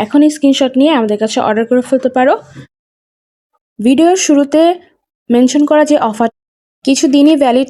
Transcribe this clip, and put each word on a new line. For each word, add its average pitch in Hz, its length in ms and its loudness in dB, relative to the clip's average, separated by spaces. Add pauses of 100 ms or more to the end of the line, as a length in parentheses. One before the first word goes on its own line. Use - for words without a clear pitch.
এখনই 294 280 2
স্ক্রিনশট 277 460 0
নিয়ে 285 180 2
আমাদের 214 280 -2
কাছে 214 180 -4
অর্ডার 214 260 -2
করে 247 160 0
ফেলতে 254 320 -2
পারো। 262 200 2 (1400)
ভিডিওর 285 480 2
শুরুতে 285 360 0 (680)
মেনশন 254 340 2
করা 302 200 2
যে 302 160 0
অফার 226 280 -4 (560)
কিছু 269 240 -2
দিনই 285 280 2
ভ্যালিড 262 340 0